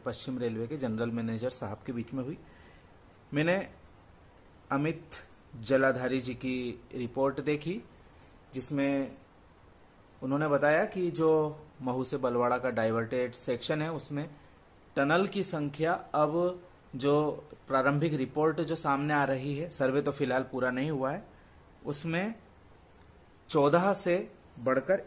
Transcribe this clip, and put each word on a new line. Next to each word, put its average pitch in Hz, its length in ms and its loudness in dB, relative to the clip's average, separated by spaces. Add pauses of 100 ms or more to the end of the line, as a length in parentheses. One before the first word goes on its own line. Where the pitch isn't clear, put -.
पश्चिम 127 320 -6
रेलवे 117 280 -2
के 151 100 -8
जनरल 117 340 -2
मैनेजर 113 420 -2
साहब 107 340 -8
के 131 60 -6
बीच 117 220 -6
में 131 100 -4
हुई। 160 140 -8 (960)
मैंने 165 220 2 (1160)
अमित 151 500 -4 (400)
जलाधारी 127 580 2
जी 120 160 -6
की 127 440 -6 (140)
रिपोर्ट 135 460 0
देखी, 151 420 -4 (720)
जिसमें 139 600 -2 (1080)
उन्होंने 143 260 0
बताया 147 380 4
कि 180 240 -2
जो 156 480 2 (240)
महू 127 220 -2
से 139 140 -4
बलवाड़ा 123 400 2
का 127 120 0
diverted 117 680 0
section 151 460 -2
है, 160 100 -4
उसमें 147 360 -6 (680)
टनल 156 300 4
की 190 160 -2
संख्या 156 500 0 (220)
अब 170 460 2 (340)
जो 143 180 2 (560)
प्रारंभिक 143 460 2
रिपोर्ट 147 460 0
जो 160 140 0
सामने 147 400 0
आ 143 100 4
रही 135 320 -2
है, 165 120 -6
सर्वे 135 340 2
तो 143 100 0
फिलहाल 131 300 0
पूरा 127 280 0
नहीं 131 200 -2
हुआ 135 200 -2
है, 185 120 -6 (640)
उसमें 165 480 -4 (1120)
चौदह 165 460 4
से 180 220 0 (420)
बढ़कर 131 480 2